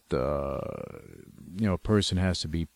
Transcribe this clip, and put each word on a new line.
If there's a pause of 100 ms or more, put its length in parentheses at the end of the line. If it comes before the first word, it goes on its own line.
(140)
uh, (960)
you
know,
a
person
has
to
be (100)